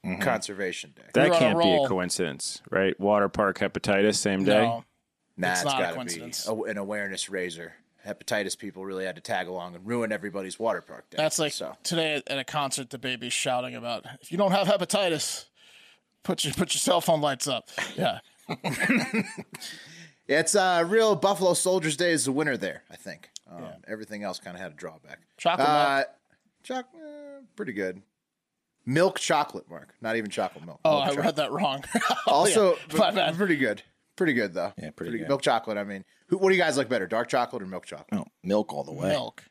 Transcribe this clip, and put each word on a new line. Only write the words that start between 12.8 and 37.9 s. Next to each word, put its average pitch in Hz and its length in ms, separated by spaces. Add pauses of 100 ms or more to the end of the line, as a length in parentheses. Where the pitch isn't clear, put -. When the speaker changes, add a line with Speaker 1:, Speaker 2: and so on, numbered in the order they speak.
Speaker 4:
the 135 80
baby's 123 360
shouting 123 420
about, 117 300 (160)
"If - 100
you 175 60
don't 196 140
have 196 160
hepatitis, 185 800 (800)
put - 220
your, 143 80
put - 200
your - 60
cell 180 220
phone 160 200
lights 147 260
up." - 220 (280)
Yeah. - 220 (280)
<laughs> 170 120 (1700)
Speaker 2:
It's, 160 220
uh, 185 340
real 220 280
Buffalo 185 400
Soldiers 165 420
Day 175 140
is 139 140
the 135 60
winner 143 240
there, 92 360
I 85 40
think. - 360 (180)
Um, 85 140
Speaker 4:
Yeah. 80 80 (160)
Speaker 2:
everything 107 360
else 92 160
kinda 90 200
had 90 120
a 73 40
drawback. 80 460 (160)
Speaker 4:
Chocolate 170 300
Speaker 2:
Uh, 147 280
Speaker 4:
milk. 135 120 (540)
Speaker 2:
choc-, 254 340
eh, 294 440 (160)
pretty 131 180
good. 95 300 (840)
Milk 170 340
chocolate, - 480
Mark. 80 340
Not 113 160
even 107 120
chocolate 92 380
milk. - 180
Speaker 4:
Oh, 156 60
Speaker 2:
Milk 147 100
Speaker 4:
I 135 60
Speaker 2:
chocolate. 143 180
Speaker 4:
read 156 120
that 139 140
wrong. 139 320 (220)
<laughs> - 220
Speaker 2:
Also, 180 480 (160)
Speaker 4:
Yeah, 156 80
my 190 120
bad. 170 260
Speaker 2:
pretty 180 180
good. 117 260 (340)
Pretty 151 180
good, 107 200
though. 92 240
Speaker 1:
Yeah, 80 140
pretty - 20
Speaker 2:
Pretty 113 260
Speaker 1:
good. 80 100
Speaker 2:
Milk 139 120
chocolate, 110 380
I 101 40
mean. 98 220 (220)
Who, 170 100
what 190 120
do 190 60
you 180 60
guys 151 160
like 123 120
better, 104 180
dark 113 200
chocolate 120 360
or - 20
milk 92 220
chocolate? 76 200 (140)